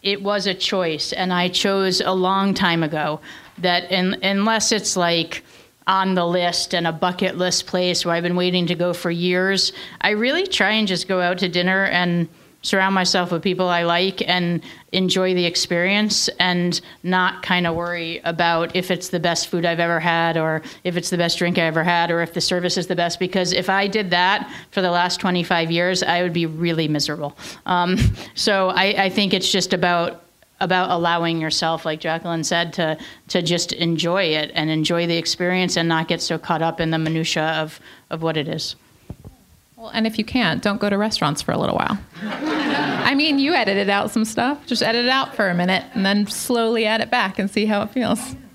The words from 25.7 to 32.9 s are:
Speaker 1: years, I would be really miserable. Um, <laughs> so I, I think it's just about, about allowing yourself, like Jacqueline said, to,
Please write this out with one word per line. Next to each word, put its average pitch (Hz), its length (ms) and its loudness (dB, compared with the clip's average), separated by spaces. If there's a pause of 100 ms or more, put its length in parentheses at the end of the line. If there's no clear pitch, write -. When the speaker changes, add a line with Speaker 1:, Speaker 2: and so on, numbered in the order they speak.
Speaker 1:
years, 180 320 2
I 175 200 2
would 180 100 0
be 165 140 0
really 160 420 0
miserable. 147 480 -4 (300)
Um, 180 320 2 (180)
<laughs> - 180 -16
so 190 360 2
I, 190 340 2
I 190 60 2
think 196 240 2
it's 190 180 0
just 185 220 0
about, 175 480 0 (380)
about 185 300 2
allowing 170 500 2
yourself, 160 440 -2
like 156 160 -4
Jacqueline 165 440 -4
said, 170 300 0
to, 156 220 0 (320)